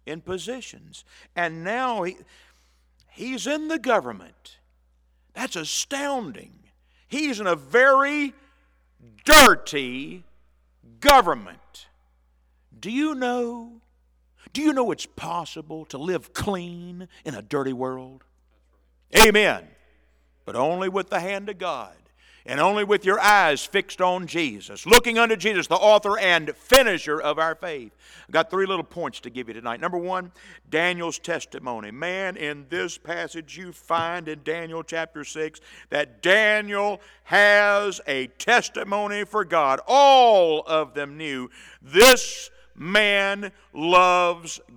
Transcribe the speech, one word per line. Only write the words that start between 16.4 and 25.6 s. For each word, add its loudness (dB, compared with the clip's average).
in -10
a -14
dirty -6
world? -10
Amen. 6
But -10
only -2
with -4
the -4
hand -8
of -14
God. -10
And -4
only 0
with 0
your 0
eyes 4
fixed -6
on 0
Jesus, -8
looking 4
unto 2
Jesus, -2